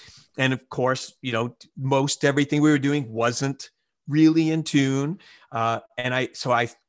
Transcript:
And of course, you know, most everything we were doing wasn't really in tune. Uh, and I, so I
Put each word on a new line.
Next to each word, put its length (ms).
And 160
of 160
course, 540
you 100
know, 240
most 480
everything 380
we 80
were 180
doing 240
wasn't 580
really 420
in 120
tune. 580
Uh, 280
and 180
I, 180
so 200
I 160